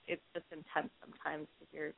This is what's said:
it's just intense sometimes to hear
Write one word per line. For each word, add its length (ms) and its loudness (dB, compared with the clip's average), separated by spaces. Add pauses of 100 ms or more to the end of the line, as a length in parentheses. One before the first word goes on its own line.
it's 140 2 (120)
just 180 -2
intense 480 2
sometimes 480 -4 (140)
to 100 -20
hear 260 -2